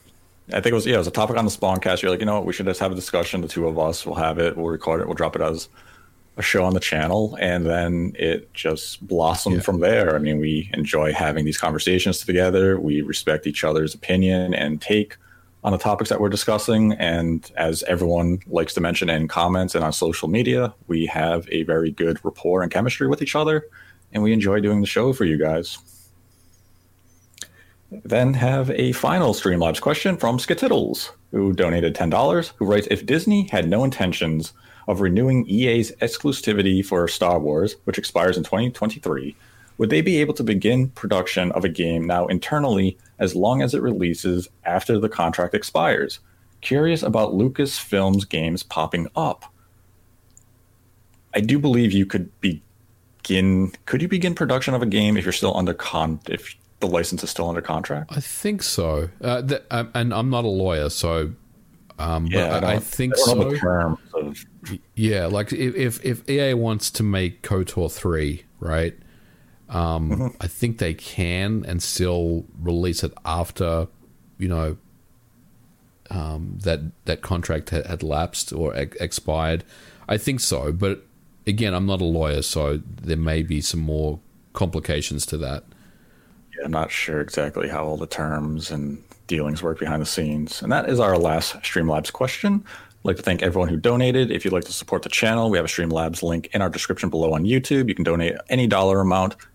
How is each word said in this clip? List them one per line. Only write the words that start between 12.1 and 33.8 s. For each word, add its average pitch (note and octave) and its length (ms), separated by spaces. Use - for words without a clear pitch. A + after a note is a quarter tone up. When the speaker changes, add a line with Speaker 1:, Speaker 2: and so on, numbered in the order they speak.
Speaker 1:
together. F#2 540
We D2+ 220
respect D2+ 460
each - 180
other's D#2 300
opinion F#2 600
and D2+ 280
take G#2 340
on G#2 100
the F2+ 60
topics G#2+ 300
that G#2 120
we're G#2 100
discussing. A2 640
And E2+ 640
as E2 260
everyone F2 640
likes E2 280
to F#2 60
mention E2+ 300
in D#2+ 180
comments F2+ 460
and E2+ 100
on D#2 80
social E2 340
media, A#2+ 460
we E2 180
have E2 460
a E2 140
very E2 260
good E2 340
rapport F2+ 380
and F2 100
chemistry B2+ 360
with D3 120
each D3 160
other. D3+ 300
And G#2+ 100
we G#2+ 100
enjoy G2+ 280
doing G#2 200
the G2 60
show B2 260
for A#2 140
you D#2 100
guys. D#2 400
Then B2 300
have C3 360
a B2+ 220
final D#3 420
Streamlabs - 460
question E3 360
from B2 220
Skitiddles, - 720
who G2 200
donated E2+ 420
ten F2 140
dollars, D#3 480
who A2 80
writes, G#2 260
"If G#2 140
Disney F3+ 440
had F2 200
no G#2 140